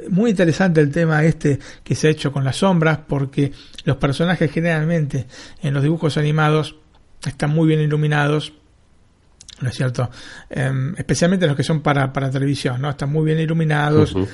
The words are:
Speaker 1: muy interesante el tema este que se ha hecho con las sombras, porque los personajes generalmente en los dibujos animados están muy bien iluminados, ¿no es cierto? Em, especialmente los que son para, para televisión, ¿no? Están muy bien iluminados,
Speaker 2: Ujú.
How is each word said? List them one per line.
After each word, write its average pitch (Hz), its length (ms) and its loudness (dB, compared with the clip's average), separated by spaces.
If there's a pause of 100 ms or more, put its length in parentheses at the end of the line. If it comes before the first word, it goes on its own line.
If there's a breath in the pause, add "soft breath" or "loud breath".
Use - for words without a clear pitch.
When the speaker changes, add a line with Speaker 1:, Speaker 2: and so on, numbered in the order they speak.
(100)
Speaker 1:
muy 208 200 2
interesante 175 500 2
el 147 100 4
tema 160 320 0
este 147 360 2 (260 loud breath)
que - 100 -4
se 156 140 2
ha - 20 4
hecho 151 220 -2
con 139 120 -4
las 131 120 -2
sombras, 160 500 2
porque 139 460 -2 (320 loud breath)
los 139 120 0
personajes 165 540 0
generalmente 160 760 -2 (360 loud breath)
en 143 100 -2
los 139 100 0
dibujos 160 340 0
animados 151 600 0 (480)
están 147 260 -4
muy 160 180 4
bien 156 120 2
iluminados, 151 720 0 (1080)
¿no 127 80 -4
es - 80 -6
cierto? 127 340 -4 (400 loud breath)
Em, 135 480 -4
especialmente 180 480 2
los 143 100 0
que 147 60 0
son 156 180 0
para, 139 320 0
para 135 160 -2
televisión, 135 540 -2
¿no? 147 80 -2
Están 139 200 -6
muy 156 140 0
bien 156 140 2
iluminados, 151 760 2
Speaker 2:
Ujú. 95 220 0